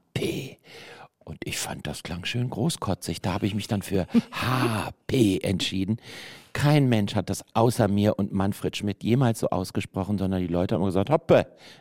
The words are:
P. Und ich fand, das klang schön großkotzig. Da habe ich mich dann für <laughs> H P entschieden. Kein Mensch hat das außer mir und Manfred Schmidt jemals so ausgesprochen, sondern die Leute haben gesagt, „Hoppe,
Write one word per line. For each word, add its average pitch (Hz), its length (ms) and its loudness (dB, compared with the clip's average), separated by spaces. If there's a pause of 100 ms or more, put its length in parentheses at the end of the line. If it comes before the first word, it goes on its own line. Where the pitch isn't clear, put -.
(120)
P. - 460 -6 (640)
Und - 200 -14
ich - 140 -6
fand, - 280 -8
das 73 160 -8
klang 87 220 -8
schön 123 240 -4
großkotzig. 98 720 -4
Da 92 140 -2
habe 101 120 0
ich 98 80 0
mich 101 140 -6
dann 101 140 0
für 92 240 -2 (140)
<laughs> - 120 -10
H 120 580 -2 (160)
P 104 340 4
entschieden. 95 560 -2 (580)
Kein 147 340 4
Mensch 107 260 2
hat 98 160 -2
das - 220 -6
außer 117 340 4
mir 101 320 2
und 98 140 -2
Manfred 98 440 -2
Schmidt 104 280 -6
jemals 117 340 2
so - 120 -2
ausgesprochen, 95 680 -4
sondern 95 220 0
die 90 80 -2
Leute 87 260 0
haben 87 100 0
gesagt, 98 260 0
„Hoppe, 151 360 4 (340)